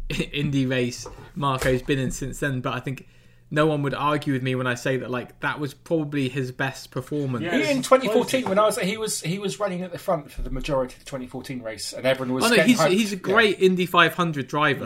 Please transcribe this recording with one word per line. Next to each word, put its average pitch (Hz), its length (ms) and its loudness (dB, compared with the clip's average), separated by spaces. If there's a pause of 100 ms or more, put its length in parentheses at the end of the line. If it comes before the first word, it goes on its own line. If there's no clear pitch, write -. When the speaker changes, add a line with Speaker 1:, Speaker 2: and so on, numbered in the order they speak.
Speaker 1:
<laughs> - 220 -4
Indy 139 360 0
race 127 400 -2 (280)
Marco's 131 460 0
been 143 160 0
in 127 140 -2
since 127 280 -8
then, 135 220 -2
but 131 120 -4
I 123 60 -6
think 131 280 -8 (420)
no 151 160 4
one 151 160 2
would 139 140 -2
argue 147 380 0
with 127 100 0
me 131 100 0
when 127 140 -2
I 123 80 0
say 131 220 0
that, 123 120 -6
like, 123 300 -6
that 135 200 -4
was 143 140 -6
probably 147 560 -2
his 127 220 -4
best - 400 -6
performance. 135 540 -4
Speaker 2:
Yeah, 202 120 0
Speaker 3:
He, 302 140 2
in 269 80 2
Speaker 2:
it's 254 80 -4
Speaker 3:
twenty 262 200 6
fourteen, 247 360 2
Speaker 2:
close. - 60 -4
Speaker 3:
when 190 100 4
I 214 80 6
was, 202 100 0
he 190 180 0
was, 220 260 -4
he 175 180 -2
was 196 200 -4
running 190 220 -2
at 180 100 -10
the 165 60 -10
front 165 340 -2
for - 120 -8
the 127 80 -6
majority 131 420 -2
of - 60 -20
the - 60 -20
twenty 127 200 -10
fourteen 123 380 -10
race, 110 300 -8
and 120 120 -8
everyone 127 300 0
was 131 100 2
Speaker 1:
Oh, 233 40 4
no, 233 80 6
Speaker 3:
getting 165 120 6
Speaker 1:
he's, 247 100 4
Speaker 3:
hyped. 160 120 4
Speaker 1:
he's 202 200 2
a 208 40 -4
Speaker 3:
Yeah. 185 80 -10
Speaker 1:
great 208 360 4
Indy 185 280 4
five 165 260 4
hundred 160 340 -2
driver, 147 380 0